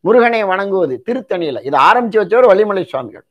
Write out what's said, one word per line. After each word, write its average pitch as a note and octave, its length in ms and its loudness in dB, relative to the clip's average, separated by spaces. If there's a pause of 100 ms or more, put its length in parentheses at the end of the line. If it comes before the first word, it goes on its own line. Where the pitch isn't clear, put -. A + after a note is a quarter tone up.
முருகனை A#3 400 2
வணங்குவது F#3+ 580 -2
திருத்தணியில. F3 600 -6
இதை C#3+ 180 -4
ஆரம்பிச்சு G#3+ 400 2
வச்சவர் A3 300 2
வள்ளிமலை G3 340 0
சுவாமிகள். - 460 -12